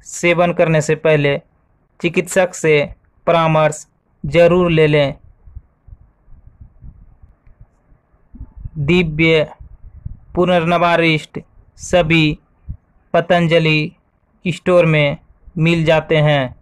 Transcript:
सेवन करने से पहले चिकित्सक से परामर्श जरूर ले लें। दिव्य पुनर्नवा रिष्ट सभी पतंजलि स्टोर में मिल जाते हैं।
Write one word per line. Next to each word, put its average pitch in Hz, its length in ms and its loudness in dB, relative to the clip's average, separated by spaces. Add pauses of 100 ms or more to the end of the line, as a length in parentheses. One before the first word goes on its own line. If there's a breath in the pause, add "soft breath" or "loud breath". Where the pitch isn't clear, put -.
सेवन 175 500 -2
करने 165 280 0
से 156 140 -2
पहले 147 420 0 (640)
चिकित्सक 180 540 -2
से 156 220 0 (520)
परामर्श 160 580 0 (380)
जरूर 170 480 4
ले 156 160 4
लें। 143 280 0 (3500)
दिव्य 160 720 0 (880)
पुनर्नवा 175 600 0
रिष्ट 160 440 -2 (400)
सभी 160 580 0 (760)
पतंजलि 165 800 0 (540)
स्टोर 175 400 0
में 151 320 0 (400)
मिल 165 280 0
जाते 160 340 0
हैं। 147 420 0